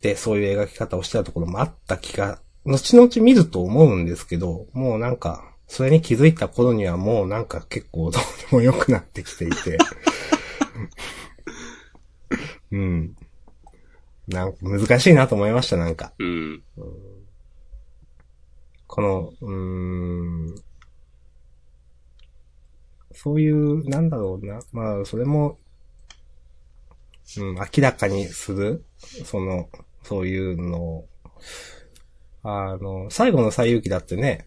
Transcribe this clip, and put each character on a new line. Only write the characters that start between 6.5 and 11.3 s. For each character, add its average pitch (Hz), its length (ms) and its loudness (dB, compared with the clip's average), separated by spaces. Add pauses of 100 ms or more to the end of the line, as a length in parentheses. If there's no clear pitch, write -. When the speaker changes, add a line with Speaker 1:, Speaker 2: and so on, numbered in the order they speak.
Speaker 1:
に 107 140 0
は 87 100 0
も 101 280 2
う - 20 -4
な 104 140 -4
ん 113 60 -6
か 85 220 -10
結 - 220 -10
構 165 200 -4
ど - 100 -2
う - 20 -2 (280)
で 135 60 4
も 120 60 6
よ 127 100 6
く - 200 0
な 110 60 2
っ 85 60 -10
て - 180 -14
き - 140 -16
て 87 80 -6
い 85 60 -2
て。 - 280 -6 (3000)